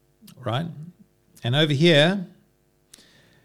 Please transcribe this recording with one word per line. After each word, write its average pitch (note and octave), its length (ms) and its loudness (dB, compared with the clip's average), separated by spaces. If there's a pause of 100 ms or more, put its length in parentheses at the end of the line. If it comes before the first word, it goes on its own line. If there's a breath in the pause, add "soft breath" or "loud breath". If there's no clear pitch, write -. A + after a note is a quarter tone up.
(380)
right? B2 280 -6 (760)
And A#2+ 140 -4
over D3+ 160 2
here E3+ 560 2 (1160 soft breath)